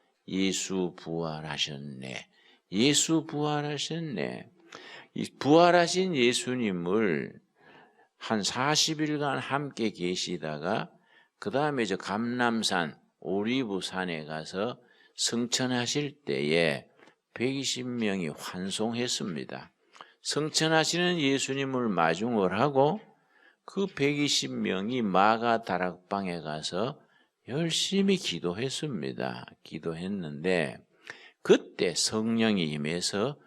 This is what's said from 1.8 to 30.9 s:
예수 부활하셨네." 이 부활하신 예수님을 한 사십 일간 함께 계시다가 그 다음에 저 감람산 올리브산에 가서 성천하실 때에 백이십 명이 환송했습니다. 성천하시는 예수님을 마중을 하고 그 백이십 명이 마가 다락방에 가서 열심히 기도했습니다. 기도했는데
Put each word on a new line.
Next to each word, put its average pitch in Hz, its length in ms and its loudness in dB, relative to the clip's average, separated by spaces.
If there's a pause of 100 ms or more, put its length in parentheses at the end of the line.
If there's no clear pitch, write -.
예수 143 540 4
부활하셨네." 147 1200 -4 (640)
이 107 160 -4 (100)
부활하신 170 760 6
예수님을 104 1160 2 (840)
한 110 260 -2
사십 147 580 0
일간 147 380 -2
함께 135 500 -2
계시다가 87 1000 -4 (480)
그 101 140 -8
다음에 139 320 0
저 95 140 -2
감람산 110 1000 0 (220)
올리브산에 95 1040 -2
가서 80 560 -6 (360)
성천하실 123 1080 0
때에 73 640 2 (480)
백이십 127 540 -4
명이 101 420 -2
환송했습니다. 95 1400 -4 (500)
성천하시는 160 960 2
예수님을 135 720 0
마중을 92 680 2
하고 143 440 4 (640)
그 196 220 -2
백이십 143 680 0
명이 107 480 -2
마가 110 640 4
다락방에 90 760 -2
가서 78 560 -4 (520)
열심히 185 640 2
기도했습니다. 85 1300 -4 (180)
기도했는데 82 1120 -2 (640)